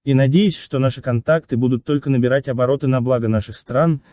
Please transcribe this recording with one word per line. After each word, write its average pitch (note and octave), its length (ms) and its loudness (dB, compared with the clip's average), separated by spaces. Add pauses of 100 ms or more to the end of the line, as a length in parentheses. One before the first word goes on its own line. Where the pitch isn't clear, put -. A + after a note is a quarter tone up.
«И C#3 80 0
надеюсь, C#3+ 460 2
что - 200 -6
наши C3 220 -2
контакты C3 560 -2
будут B2 280 0
только D3 260 -2
набирать C3 380 0
обороты B2+ 380 0
на C3 140 2
благо A#2+ 280 0
наших G#2+ 280 -2
стран, D3 460 0 (100)